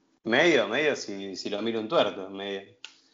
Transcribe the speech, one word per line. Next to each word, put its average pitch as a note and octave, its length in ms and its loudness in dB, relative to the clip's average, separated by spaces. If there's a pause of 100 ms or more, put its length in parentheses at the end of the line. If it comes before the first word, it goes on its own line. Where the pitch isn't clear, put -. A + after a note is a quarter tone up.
(240)
Medio, B2+ 440 4
medio, C3 280 0
si, G2 400 -8
si A#2 140 -8
lo G2+ 100 -2
miro A2+ 200 -2
un G#2+ 80 -6
tuerto, G2+ 420 0
medio. G2 320 -8 (520)